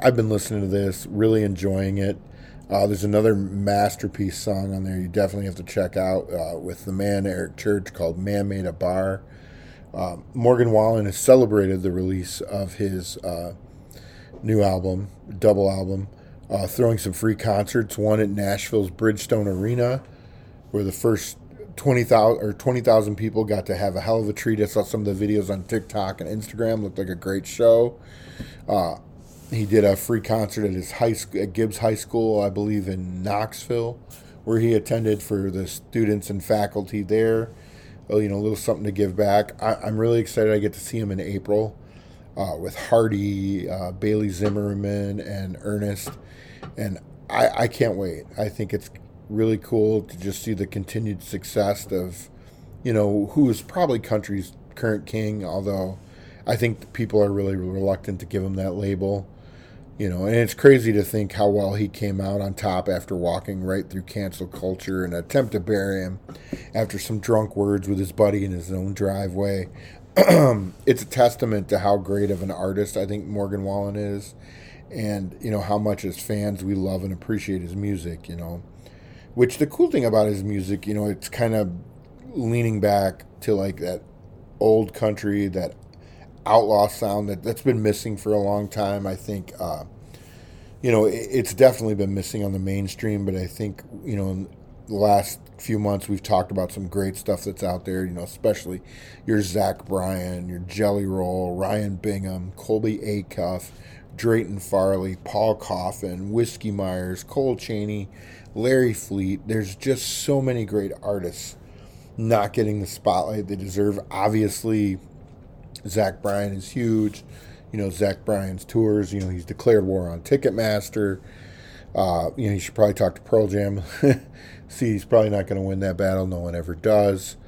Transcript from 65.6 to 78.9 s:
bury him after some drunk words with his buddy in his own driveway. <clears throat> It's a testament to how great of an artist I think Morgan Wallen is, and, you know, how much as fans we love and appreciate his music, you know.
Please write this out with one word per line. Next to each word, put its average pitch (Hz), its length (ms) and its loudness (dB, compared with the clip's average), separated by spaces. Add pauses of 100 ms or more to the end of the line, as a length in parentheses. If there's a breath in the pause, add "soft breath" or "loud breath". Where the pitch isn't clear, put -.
bury 98 420 -2
him 92 160 -8 (560 loud breath)
after 107 240 -2
some 107 220 -6
drunk 107 340 0
words 101 340 0
with 98 120 0
his 92 100 -2
buddy 101 340 4
in 98 60 -4
his 90 220 -8
own 95 200 -4
driveway. 98 760 -2 (480 loud breath)
<clears throat> - 0 -
It's 131 840 6
a - 40 -12
testament 117 640 2
to 98 100 2
how 101 200 4
great 101 340 0
of 90 100 -4
an 95 80 -4
artist 95 460 -2
I 98 100 -2
think 104 200 -6
Morgan 101 360 -4
Wallen 101 320 -4
is, 101 400 -6 (560 loud breath)
and, 101 500 -6
you 113 120 -4
know, 104 80 0
how 101 180 0
much 104 260 -2
as 90 160 -8
fans 104 440 -4
we 98 100 -2
love 95 300 -2
and 95 80 -4
appreciate 95 500 -4
his 87 140 -10
music, 87 520 -6
you 85 60 -10
know. 85 300 -10 (720 loud breath)